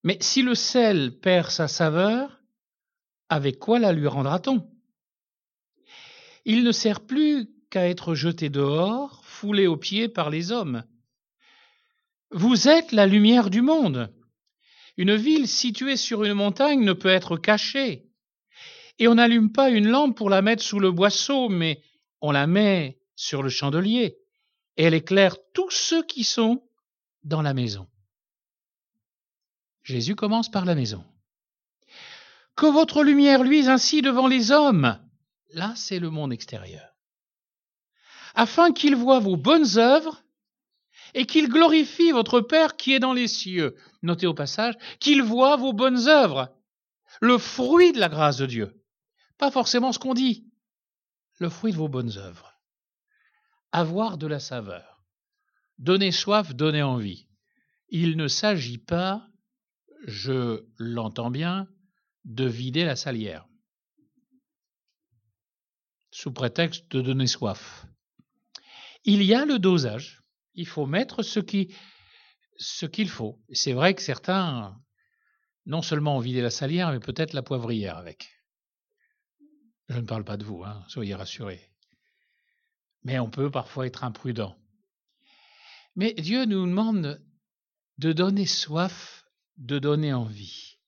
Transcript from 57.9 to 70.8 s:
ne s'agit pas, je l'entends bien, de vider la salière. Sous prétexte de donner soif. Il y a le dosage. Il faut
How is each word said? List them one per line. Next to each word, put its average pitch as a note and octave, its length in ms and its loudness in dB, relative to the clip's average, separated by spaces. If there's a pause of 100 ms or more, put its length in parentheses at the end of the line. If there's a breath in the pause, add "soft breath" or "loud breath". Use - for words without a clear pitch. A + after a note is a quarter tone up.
ne D#3 120 -4
s'agit C3 500 -4
pas, F#3+ 480 -6 (800)
je A#2 600 -6 (120)
l'entends A#2 540 -8
bien, F3 380 -6 (560)
de B2 200 -6
vider B2+ 400 -4
la C#3+ 120 -4
salière. G#2+ 500 -10 (2750)
Sous - 220 -12
prétexte D3+ 580 -6
de C3 120 -4
donner C3 240 -2
soif. - 600 -8 (1200 loud breath)
Il G3+ 180 4
y G3 120 6
a C4+ 100 2
le C#4+ 140 0
dosage. D3+ 640 -2 (320)
Il E3+ 120 -12
faut D3 200 -8